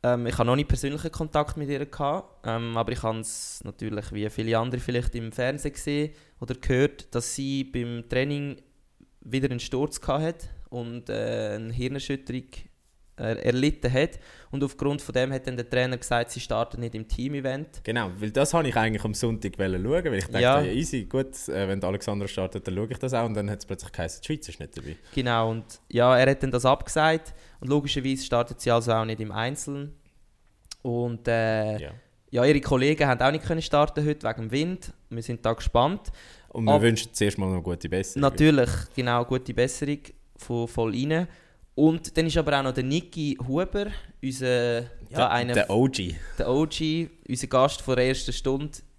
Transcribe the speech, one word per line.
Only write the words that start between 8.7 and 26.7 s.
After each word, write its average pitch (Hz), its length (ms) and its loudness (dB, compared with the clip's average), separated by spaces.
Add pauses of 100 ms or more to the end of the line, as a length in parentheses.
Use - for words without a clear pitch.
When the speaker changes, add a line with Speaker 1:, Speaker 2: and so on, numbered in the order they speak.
Speaker 1:
wieder 131 300 0
einen 120 80 -4
Sturz 139 420 -4
gehabt 147 220 0
hat 165 260 -6 (200)
und, 120 400 -8
äh, 110 460 -2
eine 113 160 -8
Hirnerschütterung, 127 760 -4 (720)
äh, 113 280 -2
erlitten 127 480 2
hat. 147 260 2 (320)
Und 135 100 -2
aufgrund 143 400 -2
von - 120 -12
dem 131 180 2
hat 131 160 -4
dann 127 80 -6
der 120 140 -6
Trainer 127 260 2
gesagt, 120 360 0
sie 123 100 -10
startet 117 400 -2
nicht 117 140 -6
im 110 120 -8
Team-Event. 135 800 -4
Speaker 2:
Genau, 110 340 0
weil 107 120 -2
das 135 220 4
habe 165 140 4
ich 120 80 0
eigentlich 110 300 2
am 107 80 0
Sonntag 110 440 -2
wollen 92 240 0
schauen, 151 220 2
weil 139 120 0
ich 95 100 0
dachte, - 160 0
Speaker 1:
Ja. 131 180 6
Speaker 2:
ja, 139 140 0
easy, 131 320 -2
gut, 131 220 -2 (200)
äh, 95 180 -2
wenn 98 140 0
die 92 80 -2
Alexandra 101 400 -2
startet, 95 400 -4
dann 92 80 -4
schaue 107 160 -2
ich 123 60 -6
das 131 160 -4
auch. 117 120 2
Und 107 100 -2
dann 101 140 -2
hat 101 100 -6
es - 60 -14
plötzlich - 280 -10
geheißen, 82 280 -6
die - 60 -16
Schweiz 156 220 -6
ist - 100 -16
nicht - 160 -12
dabei. - 220 -10 (160)
Speaker 1:
Genau, 117 380 2
und 113 120 -4 (240)
ja, 123 300 6
er 131 120 8
hat 135 140 2
dann 131 80 -2
das 123 140 0
abgesagt. 156 680 2 (280)